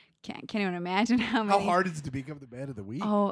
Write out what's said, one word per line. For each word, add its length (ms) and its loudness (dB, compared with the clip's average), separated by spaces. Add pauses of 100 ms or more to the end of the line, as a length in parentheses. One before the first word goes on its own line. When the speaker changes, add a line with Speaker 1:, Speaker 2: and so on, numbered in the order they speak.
(220)
Speaker 1:
can't, 280 -12
can't 140 -2
even 120 -2
imagine 440 2
how 260 0
Speaker 2:
How 140 6
Speaker 1:
many 60 0
Speaker 2:
hard 220 4
is 120 -6
it 60 -10
to 60 -8
become 280 -8
the 80 -16
Band 220 -10
of 60 -10
the 80 -10
Week? 220 -8
Speaker 1:
Oh, 260 4